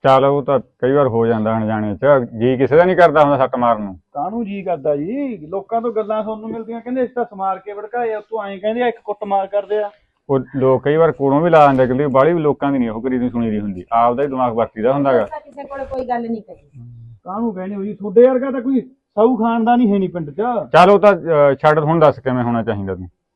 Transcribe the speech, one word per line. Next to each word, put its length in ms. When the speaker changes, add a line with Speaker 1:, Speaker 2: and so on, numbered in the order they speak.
Speaker 1:
ਚੱਲ 220
ਉਹ 180
ਤਾਂ 180
ਕਈ 320
ਵਾਰ 160
ਹੋ 180
ਜਾਂਦਾ 300
ਅਣਜਾਣੇ 400
ਚ, 420
ਜੀ 180
ਕਿਸੇ 200
ਦਾ 80
ਨਹੀਂ 120
ਕਰਦਾ 260
ਹੁੰਦਾ 160
ਸੱਟ 180
ਮਾਰਨ 260
ਨੂੰ। 180
Speaker 2:
ਕਾਹਨੂੰ 340
ਜੀ 160
ਕਰਦਾ 340
ਜੀ, 400
ਲੋਕਾਂ 460
ਤੋਂ 100
ਗੱਲਾਂ 320
ਸੁਣਨ 160
ਨੂੰ 100
ਮਿਲਦੀਆਂ, 300
ਕਹਿੰਦੇ 220
"ਇਸ 120
ਤਾਂ 100
ਸਮਾਰ 340
ਕੇ 160
ਭੜਕਾਏ 380
ਆ", 60
ਉੱਤੋਂ 260
ਐਂ 140
ਕਹਿੰਦੇ 240
ਆ, 40
ਇੱਕ 180
ਕੁੱਟ 200
ਮਾਰ 220
ਕਰਦੇ 320
ਆ। 120
Speaker 1:
ਉਹ 100
ਲੋਕ 280
ਕਈ 120
ਵਾਰ 160
ਕੋਲੋਂ 280
ਵੀ 100
ਲਾ 160
ਦਿੰਦੇ 200
ਕੁਲਦੀਪ, 220
ਬਾਹਲੀ 240
ਵੀ 80
ਲੋਕਾਂ 320
ਦੀ 60
ਨਹੀਂ 120
ਉਹ 120
ਕਰੀ 160
ਦੀ 120
ਸੁਣੀ 200
ਦੀ 100
ਹੁੰਦੀ, 320
ਆਪਦਾ 300
ਹੀ 60
ਦਿਮਾਗ 240
ਵਰਤੀਦਾ 400
ਹੁੰਦਾ 200
ਗਾ। 120
Speaker 3:
ਕਿਸੇ 400
ਕੋਲੇ 200
ਕੋਈ 240
ਗੱਲ 140
ਨਹੀਂ 200
ਕਹੀ। 280
Speaker 2:
ਕਾਹਨੂੰ 300
ਕਹਿੰਦੇ 200
ਹੋ 100
ਜੀ, 100
ਤੁਹਾਡੇ 340
ਵਰਗਾ 220
ਤਾਂ 100
ਕੋਈ 200
ਸਾਊ 220
ਖਾਨਦਾਨ 440
ਹੀ 120
ਹੈ 60
ਨਹੀਂ 100
ਪਿੰਡ 220
'ਚ। 120
Speaker 1:
ਚੱਲ 180
ਉਹ 80
ਤਾਂ, 140
ਅਹ, 420
ਛੱਡ, 240
ਹੁਣ 220
ਦੱਸ 180
ਕਿਵੇਂ 240
ਹੋਣਾ 200
ਚਾਹੀਦਾ 320
ਤੂੰ? 140